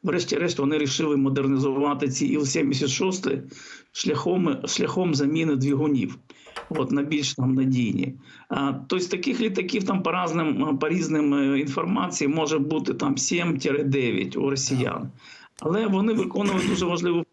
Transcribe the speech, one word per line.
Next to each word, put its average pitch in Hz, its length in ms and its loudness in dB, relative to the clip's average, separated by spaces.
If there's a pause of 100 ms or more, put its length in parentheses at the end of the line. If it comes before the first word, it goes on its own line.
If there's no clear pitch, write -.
Врешті-решт 170 560 0
вони 143 180 2
рішили 147 400 0
модернізувати 139 880 2
ці 131 180 -2
Іл 147 200 0
сімдесят 139 440 0
шості 185 520 -2 (500)
шляхом, 165 680 0 (100)
шляхом 160 480 0
заміни 151 400 2
двигунів. 139 600 0 (520)
От, 165 220 -2
на 143 120 0
більш 147 300 -2
там 131 200 0
надійні. 123 600 2 (360)
А, 139 240 -2
тобто 180 340 -4
таких 214 340 -2
літаків 202 420 0
там 190 200 0
по 165 80 2
разним, 160 640 0
по 151 120 2
різним, 156 440 2
е, 139 260 2
інформації 170 680 0
може 151 320 2
бути 147 340 0
там 139 240 0
сім-дев'ять 135 1200 0
у 139 120 0
росіян. 131 640 -2 (480)
Але 208 280 0
вони 208 260 2
виконують 196 560 0
дуже 180 160 0
важливу 170 480 0